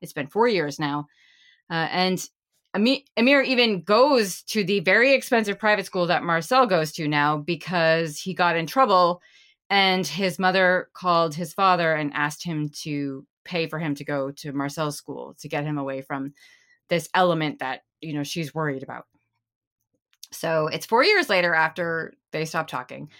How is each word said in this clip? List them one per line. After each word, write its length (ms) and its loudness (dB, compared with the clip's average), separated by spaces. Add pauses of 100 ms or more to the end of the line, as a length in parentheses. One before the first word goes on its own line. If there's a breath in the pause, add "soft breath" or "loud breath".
It's 120 -16
been 140 -8
four 200 0
years 320 0
now. 280 -4 (640 soft breath)
Uh, 180 -2
and 400 -2 (460)
Ami-, 300 2 (120)
Amir 240 6
even 400 2
goes 600 4
to 200 -2
the 180 0
very 340 4
expensive 420 0
private 300 2
school 180 -2
that 180 0
Marcel 440 2
goes 260 2
to 140 -4
now 300 2
because 800 0
he 160 -8
got 220 2
in 100 -2
trouble, 560 4 (480 soft breath)
and 340 2
his 320 -2
mother 560 2
called 400 0
his 180 -8
father 440 2
and 180 -4
asked 300 -4
him 260 -4 (140)
to 420 -6 (180)
pay 220 -4
for 140 -8
him 160 -2
to 100 -14
go 240 -4
to 240 -12
Marcel's 440 -4
school 420 -14
to 100 -14
get 140 -4
him 160 -4
away 240 -8
from 300 -8 (560 soft breath)
this 260 -2
element 420 2
that, 240 -6 (200)
you 120 -10
know, 100 -4
she's 300 -6
worried 300 -4
about. 240 -14 (1200)
So 380 -2
it's 180 -6
four 180 2
years 240 4
later 280 2
after 580 -2 (180)
they 140 -4
stopped 240 -6
talking. 400 -12 (100)